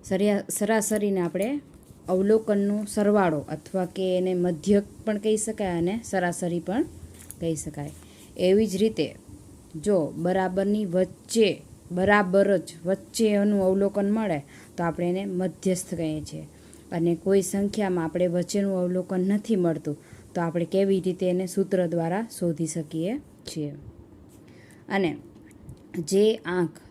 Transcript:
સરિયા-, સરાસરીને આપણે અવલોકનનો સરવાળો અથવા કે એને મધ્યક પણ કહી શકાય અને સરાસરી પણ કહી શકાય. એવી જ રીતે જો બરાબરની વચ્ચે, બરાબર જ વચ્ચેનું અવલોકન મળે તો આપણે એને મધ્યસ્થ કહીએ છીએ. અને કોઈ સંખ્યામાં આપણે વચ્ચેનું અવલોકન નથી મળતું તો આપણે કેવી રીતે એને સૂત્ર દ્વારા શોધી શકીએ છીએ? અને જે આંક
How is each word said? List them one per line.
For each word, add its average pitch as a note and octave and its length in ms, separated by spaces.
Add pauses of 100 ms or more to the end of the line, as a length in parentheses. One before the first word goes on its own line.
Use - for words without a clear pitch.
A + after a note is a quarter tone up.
સરિયા-, G3 460
સરાસરીને G#3 680
આપણે G3 420 (460)
અવલોકનનો G#3 760
સરવાળો G3+ 540
અથવા F3 460
કે F#3 320
એને F#3 160
મધ્યક F3+ 500 (220)
પણ G#3+ 120
કહી G#3+ 200
શકાય G#3 400
અને F3+ 260
સરાસરી F3 560
પણ A3 260 (540)
કહી E3 160
શકાય. D3 360 (460)
એવી G3 300
જ F#3 80
રીતે G3+ 400 (680)
જો F#3 340
બરાબરની F#3+ 680
વચ્ચે, F#3 760 (300)
બરાબર G3 640
જ - 160 (120)
વચ્ચેનું G3+ 760
અવલોકન G3 480
મળે G3+ 320 (340)
તો F3 60
આપણે F3 260
એને F#3+ 160
મધ્યસ્થ F#3 680
કહીએ D#3 260
છીએ. D#3 260 (440)
અને E3+ 240
કોઈ F#3+ 260
સંખ્યામાં G3 640
આપણે F3 220
વચ્ચેનું F#3 520
અવલોકન F3+ 400
નથી G3+ 360
મળતું D#3 420 (380)
તો F3+ 60
આપણે E3 240
કેવી G3 340
રીતે F#3 300
એને F3+ 160
સૂત્ર F#3 420
દ્વારા E3+ 400 (120)
શોધી E3+ 280
શકીએ E3 500
છીએ? - 540 (1160)
અને F#3+ 280 (840)
જે G3+ 360 (100)
આંક E3+ 340 (120)